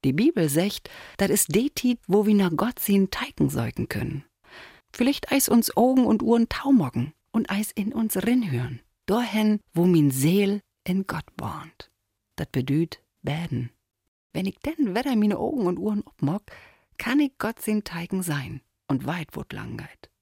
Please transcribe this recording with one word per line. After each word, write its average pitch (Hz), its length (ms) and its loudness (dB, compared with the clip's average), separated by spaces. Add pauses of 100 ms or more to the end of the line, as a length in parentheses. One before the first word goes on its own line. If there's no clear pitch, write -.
Die 127 100 2
Bibel 190 360 2
sagt, 170 400 -2 (280)
dat 196 120 2
is - 160 2
de 226 240 2
Tid, 247 380 0
wo 202 180 4
wir 214 100 4
nach 185 200 4
Gott 151 240 -2
sehen, 196 300 2
teiken - 400 -2
sollten 123 400 -4
können. 123 340 -6 (680)
Vielleicht - 380 -2
eis 269 180 0
uns - 260 2
Augen 254 300 4
und 220 180 2
Ohren 233 240 2
taumoggen 156 680 0 (180)
und - 180 -2
eis 208 220 -4
in 208 200 -4
uns 220 240 -2
rinhören. 185 680 0 (260)
Dorthin, 214 520 2 (140)
wo 170 120 2
min 160 260 6
Seel 190 500 2 (220)
in 190 240 -2
Gott 160 180 -6 (120)
wohnt. - 540 -12 (440)
Dat - 160 -8
bedüht 139 500 -2 (200)
bäden. 135 500 -6 (600)
Wenn 185 140 -4
ich 196 140 -6
denn 277 360 -2
wieder 262 200 0
meine 208 220 2
Augen 247 280 -4
und 175 140 0
Ohren 208 260 -4
obmock, - 380 -4 (540)
kann 262 220 0
ich 285 180 0
Gott - 240 -6
sehen, 214 220 -2
teiken 175 380 -6
sein 143 400 -6 (260)
und - 180 -2
weit 160 300 -8
wot - 180 -12
lang 110 240 -10
geht. - 320 -16 (120)